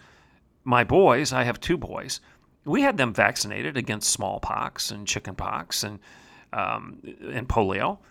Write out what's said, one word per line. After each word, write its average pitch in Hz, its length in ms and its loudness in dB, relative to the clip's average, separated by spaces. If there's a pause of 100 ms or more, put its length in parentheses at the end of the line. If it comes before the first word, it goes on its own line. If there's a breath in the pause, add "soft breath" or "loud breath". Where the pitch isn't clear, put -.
(640 soft breath)
my 123 200 4
boys, 135 500 6
I 127 100 2
have 120 160 -2
two - 180 0
boys, - 440 -8 (420 soft breath)
we 180 200 2
had 269 140 2
them 120 160 2
vaccinated 107 640 0
against 104 360 -2
smallpox - 800 -4
and 104 160 -10
chickenpox 95 760 -6
and, 104 160 -8 (540 soft breath)
um, - 460 -4 (240)
and 127 260 -6
polio. 110 480 2 (140)